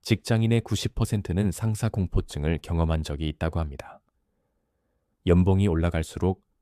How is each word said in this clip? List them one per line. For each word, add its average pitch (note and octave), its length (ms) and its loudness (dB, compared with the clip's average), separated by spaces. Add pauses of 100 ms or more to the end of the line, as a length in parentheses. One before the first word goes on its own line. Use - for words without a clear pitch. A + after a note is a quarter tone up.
직장인의 A2+ 580 2
구십 - 340 -4
퍼센트는 G2+ 560 0
상사 A2 380 -2
공포증을 E2 720 -2
경험한 D#2+ 420 0
적이 D2+ 240 -4
있다고 D#2+ 320 -4
합니다. D2 400 -10 (1300)
연봉이 F#2+ 420 6
올라갈수록 E2+ 800 0 (160)